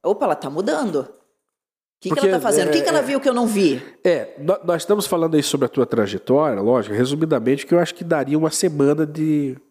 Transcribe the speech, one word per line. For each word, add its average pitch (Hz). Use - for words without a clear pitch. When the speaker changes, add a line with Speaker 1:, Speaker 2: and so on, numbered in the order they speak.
Speaker 1:
"Opa, 202
ela 165
tá 143
mudando. 196
O 127
que 185
que -
Speaker 2:
Porque 196
Speaker 1:
ela 185
tá 151
fazendo? -
O -
que 151
Speaker 2:
é, -
Speaker 1:
que -
ela 302
Speaker 2:
é, 269
Speaker 1:
viu 269
que 294
eu 254
não 240
vi?" 185
Speaker 2:
é, 156
nó-, 175
nós 170
estamos 208
falando 165
aí 147
sobre 135
a 117
tua 123
trajetória, 113
lógico, 107
resumidamente, 139
que -
eu 175
acho 170
que -
daria 151
uma 156
semana 151
de 151